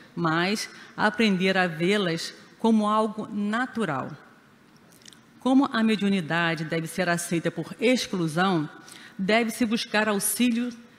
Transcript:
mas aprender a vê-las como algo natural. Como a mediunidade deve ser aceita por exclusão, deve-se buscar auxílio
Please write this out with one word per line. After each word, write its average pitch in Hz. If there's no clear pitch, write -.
mas 170
aprender 190
a 180
vê-las 175
como 220
algo 214
natural. 202
Como 269
a 226
mediunidade 170
deve 165
ser 175
aceita 170
por 165
exclusão, 180
deve-se 220
buscar 214
auxílio 233